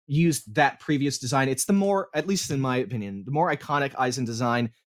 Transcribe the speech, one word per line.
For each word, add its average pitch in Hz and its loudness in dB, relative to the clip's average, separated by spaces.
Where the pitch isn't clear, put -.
used 147 0
that 143 4
previous 143 0
design. 135 0
It's 131 -2
the 208 0
more, 196 2
at 156 -2
least 190 -2
in 139 0
my 127 0
opinion, 101 -4
the 131 -10
more 156 0
iconic 143 -2
Aizen 127 -2
design. 117 0